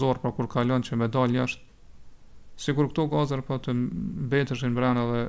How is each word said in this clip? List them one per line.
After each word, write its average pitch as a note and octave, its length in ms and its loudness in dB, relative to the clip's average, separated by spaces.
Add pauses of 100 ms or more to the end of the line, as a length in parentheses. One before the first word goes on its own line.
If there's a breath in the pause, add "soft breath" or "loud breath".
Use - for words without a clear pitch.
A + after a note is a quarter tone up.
zorë, C3 220 2
pra A#2+ 140 0
kur A#2+ 160 0
kalon B2 320 2
që - 120 -4
me A#2 160 2
dal B2+ 200 4
jashtë, B2+ 300 0 (920)
sikur C#3+ 340 0
këto D#3+ 220 0
gazra, C#3+ 320 0
po, C3+ 160 -2
të C3 160 -2
mbeteshin B2+ 1000 0
brenda B2 340 4
dhe A#2+ 180 0